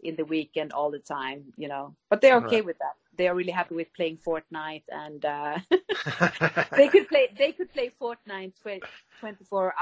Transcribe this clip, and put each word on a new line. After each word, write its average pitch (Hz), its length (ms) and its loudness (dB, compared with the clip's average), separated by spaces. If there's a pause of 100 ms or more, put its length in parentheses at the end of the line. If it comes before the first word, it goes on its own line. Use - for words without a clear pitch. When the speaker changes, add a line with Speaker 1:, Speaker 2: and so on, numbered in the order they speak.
Speaker 1:
in 160 100 -6
the 160 100 -4
weekend 156 480 -4
all 147 200 -2
the 143 80 -10
time, 139 560 -8
you 151 100 -10
know. 143 300 -10 (120)
But 202 120 2
they're 262 240 10
okay 233 120 0
Speaker 2:
Right. 214 100 0
Speaker 1:
with 170 120 -6
that. 143 160 -6 (220)
They 180 100 2
are 180 80 0
really 180 160 -2
happy 170 240 -4
with 165 180 -8
playing 160 260 -6
Fortnite, 156 720 -8
and, 151 340 -10
uh, 147 340 -4 (120)
<laughs> - 1000 -2
Speaker 2:
<laughs> - 60 -6
Speaker 1:
they 277 100 10
could - 220 6
play, 269 280 4
they 277 140 2
could - 220 -8
play 247 180 -4 (100)
Fortnite 202 600 -10
tw-, 196 240 -10 (320)
twenty-four 190 640 -4